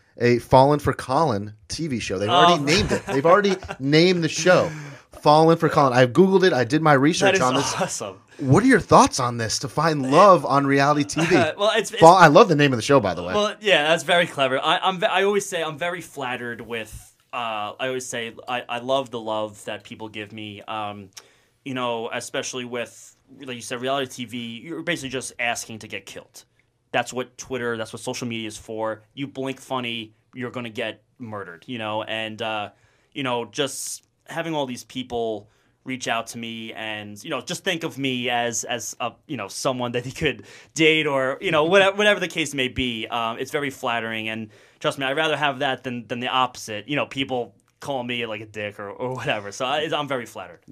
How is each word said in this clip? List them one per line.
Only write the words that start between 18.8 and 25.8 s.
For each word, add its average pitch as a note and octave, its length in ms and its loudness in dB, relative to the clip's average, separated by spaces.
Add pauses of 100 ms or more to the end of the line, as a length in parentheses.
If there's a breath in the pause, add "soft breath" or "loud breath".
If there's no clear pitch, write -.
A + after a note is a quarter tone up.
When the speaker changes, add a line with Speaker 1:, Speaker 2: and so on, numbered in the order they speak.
Speaker 2:
the A#2+ 100 -8
love G#2+ 440 -6
that G#2 180 -10
people A2 260 -16
give G#2 240 -14
me. G#2+ 300 -14
Um, G#2 480 -10 (540 soft breath)
you C3+ 100 -10
know, A#2+ 380 -4
especially B2 520 -8
with, A#2+ 520 -12 (240)
like B2+ 160 -12
you A2+ 60 -14
said, A#2 180 -10
reality C3 300 -4
T B2 140 -12
V, A#2+ 140 -12 (260)
you're D#3+ 180 -12
basically C3+ 280 -6
just B2 300 -8
asking A2+ 400 -6